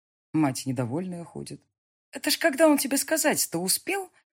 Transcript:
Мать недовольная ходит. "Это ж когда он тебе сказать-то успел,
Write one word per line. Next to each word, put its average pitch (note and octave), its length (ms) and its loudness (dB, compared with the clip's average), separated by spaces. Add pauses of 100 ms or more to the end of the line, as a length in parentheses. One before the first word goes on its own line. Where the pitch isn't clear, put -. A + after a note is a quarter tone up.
(340)
Мать D3 320 0
недовольная D3+ 580 -4
ходит. C#3+ 380 -14 (500)
"Это D4 180 -4
ж - 60 0
когда D#4+ 320 4
он C#4+ 80 6
тебе C#4 220 0
сказать-то - 600 0
успел, F4 540 -2 (220)